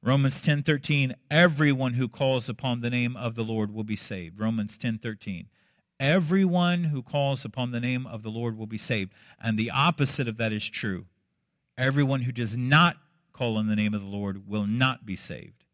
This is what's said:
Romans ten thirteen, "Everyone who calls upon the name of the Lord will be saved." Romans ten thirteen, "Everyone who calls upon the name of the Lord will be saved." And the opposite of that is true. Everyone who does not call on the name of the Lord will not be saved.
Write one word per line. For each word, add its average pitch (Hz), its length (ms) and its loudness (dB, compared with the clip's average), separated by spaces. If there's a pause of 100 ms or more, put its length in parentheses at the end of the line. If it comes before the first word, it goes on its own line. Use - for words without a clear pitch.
Romans 135 380 2
ten 143 220 2
thirteen, 143 500 0 (160)
"Everyone 143 640 4
who 123 140 0
calls 131 400 0
upon 120 320 -4
the 120 100 -2
name 123 260 -2
of 113 200 -6
the 117 80 -2
Lord 110 280 -2
will 110 120 -6
be 107 100 -4
saved." 92 460 -8
Romans 110 360 -2
ten 113 220 -4
thirteen, 104 480 -8 (540)
"Everyone 175 840 4
who 147 180 0
calls 139 420 -2
upon 123 260 -4
the 120 100 -4
name 127 260 -2
of 107 180 -12
the 110 60 -6
Lord 113 280 -4
will 110 80 -8
be 110 120 -8
saved." 101 340 -2 (260)
And 110 180 0
the 110 140 0
opposite 143 560 2
of 110 120 -6
that 113 140 0
is 104 160 -4
true. 92 380 -6 (720)
Everyone 135 440 2
who 123 100 -2
does 120 260 -2
not 147 380 6 (360)
call 117 240 -2
on 107 120 0
the 107 80 2
name 107 180 2
of 101 80 -4
the 98 60 -10
Lord 98 400 -6
will 104 180 -2
not 127 400 0
be 98 80 -6
saved. - 600 -12